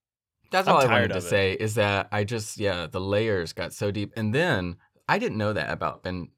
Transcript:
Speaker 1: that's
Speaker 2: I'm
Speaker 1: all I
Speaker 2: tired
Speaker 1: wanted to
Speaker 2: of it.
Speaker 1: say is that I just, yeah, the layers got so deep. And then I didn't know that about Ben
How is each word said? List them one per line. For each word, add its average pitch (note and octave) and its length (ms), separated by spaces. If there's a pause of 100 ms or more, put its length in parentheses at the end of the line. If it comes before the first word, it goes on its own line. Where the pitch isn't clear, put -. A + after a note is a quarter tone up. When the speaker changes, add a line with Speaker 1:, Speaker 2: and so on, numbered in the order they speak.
(500)
Speaker 1:
that's F#3+ 180
Speaker 2:
I'm F3+ 60
Speaker 1:
all D3 80
I C3 40
Speaker 2:
tired A2+ 60
Speaker 1:
wanted A#2 220
to F#2+ 40
Speaker 2:
of E2+ 60
it. E2+ 60
Speaker 1:
say G2 240
is G#2+ 220
that G2+ 360
I G#2 120
just, G#2+ 340
yeah, F#2 280
the F#2 140
layers G2 540
got F2 180
so G#2 180
deep. G2+ 280
And G#2+ 160
then A#2 420 (320)
I E3+ 100
didn't G3 200
know G#2 160
that D#2 160
about D#2 320
Ben F2+ 360